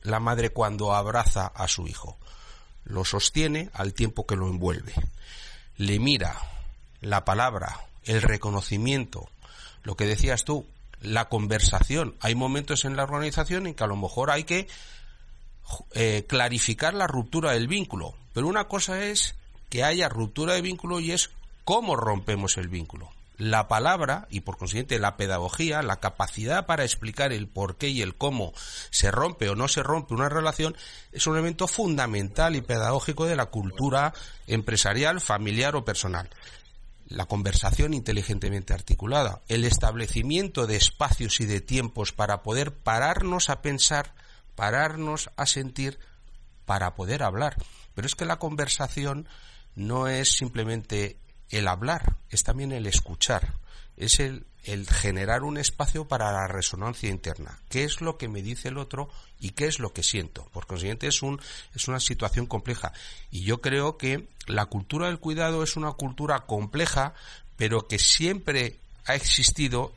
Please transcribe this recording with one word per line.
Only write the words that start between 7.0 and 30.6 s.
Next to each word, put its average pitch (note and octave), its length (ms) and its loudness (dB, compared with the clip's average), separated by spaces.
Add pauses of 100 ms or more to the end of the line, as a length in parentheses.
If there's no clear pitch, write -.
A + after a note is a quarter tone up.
la G2+ 220 2
palabra, G#2+ 580 0 (220)
el A2 180 2
reconocimiento, G#2+ 1080 2 (540)
lo G#2 120 -4
que G#2+ 120 2
decías G#2+ 360 4
tú, D3 220 -2 (360)
la A2 280 0
conversación. A2 880 4
Hay A2+ 140 2
momentos C3+ 500 0
en C3+ 120 -2
la C#3 80 2
organización D3+ 640 0
en D#3 80 -6
que - 80 0
a A2 40 2
lo G2+ 80 0
mejor A2 360 0
hay D3+ 140 2
que, F#3 220 0 (1300)
eh, A2 340 2
clarificar B2 680 2
la G3 140 0
ruptura D3 440 0
del A#2 160 2
vínculo, C3 480 -4 (180)
pero B2+ 140 0
una G3+ 200 2
cosa F#3+ 360 -2
es G#3 320 0 (340)
que B2 140 0
haya E3 260 4
ruptura A2+ 440 0
de F#3 80 2
vínculo F3+ 380 -2
y E3 120 0
es F3 180 2 (340)
cómo G#3 320 4
rompemos G2+ 640 0
el F2+ 120 -4
vínculo. E2 420 -8 (260)
La A2 300 2
palabra, D3+ 640 2
y G2+ 80 -4
por - 180 -6
consiguiente A2 400 -2
la G2+ 180 2
pedagogía, G2+ 680 0
la G2+ 160 0
capacidad A2+ 680 -2
para D#3+ 180 2
explicar B2 480 0
el G#2 160 -2
por G2 280 -4
qué C#3+ 140 -2
y C3+ 120 0
el F#2 140 -2
cómo B2+ 380 -2 (360)
se - 220 4
rompe C3+ 380 2
o G2 60 0
no B2 120 2
se C3+ 160 2
rompe D3+ 320 0
una C3 120 4
relación, D#3 480 0 (360)